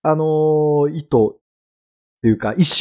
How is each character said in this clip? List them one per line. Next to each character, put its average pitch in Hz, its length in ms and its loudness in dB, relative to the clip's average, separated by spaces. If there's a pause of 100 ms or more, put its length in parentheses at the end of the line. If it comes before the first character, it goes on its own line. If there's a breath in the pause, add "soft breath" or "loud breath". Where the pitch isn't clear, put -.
あ 156 120 0
の、 156 720 0
意 156 140 -8
図 147 80 -16
っ 113 280 2 (840)
て 113 80 2
い - 20 6
う 107 60 2
か、 110 200 -4
意 185 60 4 (180)